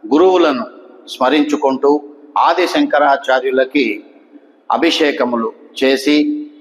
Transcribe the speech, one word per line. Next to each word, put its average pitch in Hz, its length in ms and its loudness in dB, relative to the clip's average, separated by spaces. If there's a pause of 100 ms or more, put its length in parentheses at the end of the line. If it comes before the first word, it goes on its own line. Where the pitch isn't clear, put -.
(120)
గురువులను 160 540 2 (420)
స్మరించుకుంటూ 143 920 0 (360)
ఆదిశంకరాచార్యులకి 135 1700 0 (680)
అభిషేకములు 127 800 -2 (320)
చేసి 147 640 0 (140)